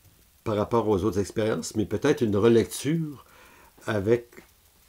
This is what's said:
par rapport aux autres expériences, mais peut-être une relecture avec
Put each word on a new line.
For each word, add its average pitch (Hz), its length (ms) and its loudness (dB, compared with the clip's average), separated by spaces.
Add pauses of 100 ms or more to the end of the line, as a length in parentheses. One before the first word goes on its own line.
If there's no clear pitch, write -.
(420)
par 107 140 -2
rapport 107 320 0
aux 98 160 2
autres 101 160 0
expériences, 110 560 -4
mais 104 100 0
peut-être 139 340 0
une 104 160 0
relecture 123 880 2 (600)
avec 113 400 0 (640)